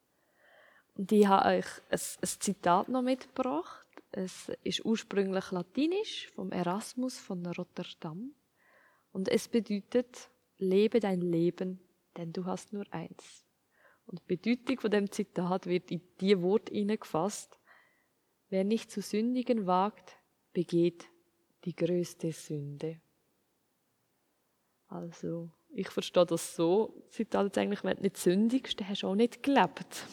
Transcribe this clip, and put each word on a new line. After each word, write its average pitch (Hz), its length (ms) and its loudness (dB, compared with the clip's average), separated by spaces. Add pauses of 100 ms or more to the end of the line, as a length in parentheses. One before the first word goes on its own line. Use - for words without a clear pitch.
(960)
Und 196 160 -2
ich 208 160 8
habe 196 220 6
euch 185 160 2 (240)
ein, 151 100 0 (220)
ein - 60 -4 (120)
Zitat 185 500 2
noch 254 120 0
mitgebracht. 262 840 -2 (260)
Es - 380 -8 (140)
ist - 220 -4
ursprünglich 196 640 0
latinisch 311 800 -2
vom 196 180 -6
Erasmus 208 680 -4
von 175 260 -8
Rotterdam. 175 880 -10 (800)
Und 190 180 -2
es - 180 0
bedeutet, 226 800 -2 (280)
"Lebe 196 420 4
dein 190 220 0
Leben, 175 580 0 (360)
denn 165 160 -8
du 180 140 -6
hast 185 260 -8
nur 202 220 -8
eins." - 520 -12 (600)
Und - 160 -14
die - 160 -2
Bedeutung 247 420 -2
von 214 120 0
dem 202 200 2
Zitat 185 560 -2
wird 175 240 -2
in 175 100 -4 (200)
die 190 200 4
Worte 185 320 0
hineingefasst, 202 840 -4 (920)
"Wer 190 140 2
nicht 220 260 0
zu 208 120 -6
sündigen 233 640 0
wagt, 185 500 0 (360)
begeht 175 560 0 (560)
die 170 100 -6
größte 175 560 -2
Sünde." 151 720 -8 (1900)
Also, 170 640 -8 (240)
ich 190 160 -6
verstehe 180 360 4
das 165 300 -4
so, 180 540 2
Zitat 196 360 0
jetzt 196 120 -2
eigentlich, 202 260 0
wenn 190 140 0
du - 60 -10
nicht 196 140 0
sündigst, 226 640 2
dann 190 100 -6
hast 196 140 -4
du 196 40 -2
auch 190 80 0
nicht 233 280 2
gelebt. - 680 2